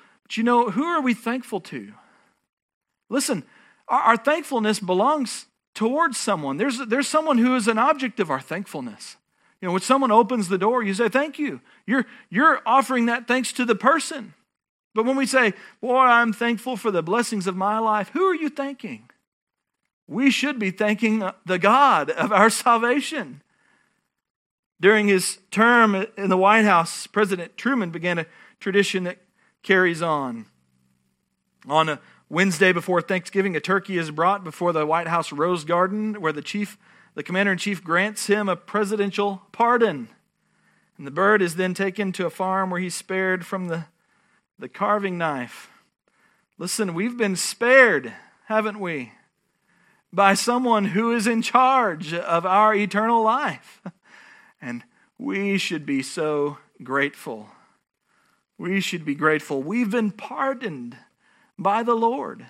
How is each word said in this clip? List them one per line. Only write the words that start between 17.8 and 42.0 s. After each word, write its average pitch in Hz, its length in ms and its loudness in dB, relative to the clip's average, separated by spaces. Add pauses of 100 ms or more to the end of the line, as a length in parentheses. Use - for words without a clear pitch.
who 277 160 0
are 349 100 2
you 311 120 -6
thanking? 233 600 -10 (1000)
We 254 240 2
should 277 260 -4
be 190 140 -2
thanking 214 500 0 (240)
the 180 140 -2
God 202 500 4
of 180 220 -2
our 208 180 6
salvation. 233 920 0 (1400)
During 208 260 6
his 190 320 2 (140)
term 226 420 6 (220)
in 196 120 -2
the 185 80 4
White 208 280 6
House, 175 420 2
President 185 500 -4
Truman 233 340 -2
began 170 280 -4
a 156 80 -4 (320)
tradition 196 460 0
that 180 140 -8 (440)
carries 180 400 2
on. 135 440 -2 (1200)
On 156 200 2
a 147 120 -4 (280)
Wednesday 185 440 2
before 175 280 -2
Thanksgiving, 190 540 -2
a 151 60 -4
turkey 185 360 -2
is 165 140 -4
brought 180 320 0
before 175 300 -2
the 156 120 0
White 160 220 0
House 165 260 -2
Rose 160 320 -2
Garden, 196 560 0
where 156 120 -2
the 147 100 -10
chief, 208 340 -6 (380)
the - 80 -8
commander-in-chief 185 600 -2
grants 185 420 -2
him 202 220 2
a 180 80 0
presidential 202 840 -2 (100)
pardon. 226 560 2 (880)
And 139 80 -14
the 135 60 -12
bird 196 280 2
is 170 140 -2
then 185 200 -2
taken 196 380 -4